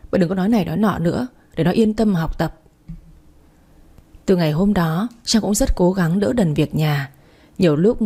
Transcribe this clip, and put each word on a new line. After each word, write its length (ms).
Bà 60
đừng 120
có 60
nói 140
này 160
nói 120
nọ 220
nữa, 280
để 80
nó 80
yên 220
tâm 200
mà 60
học 180
tập." 240
Từ 100
ngày 160
hôm 220
đó, 340
Trang 180
cũng 140
rất 200
cố 160
gắng 280
đỡ 140
đần 200
việc 220
nhà. 360
Nhiều 180
lúc 300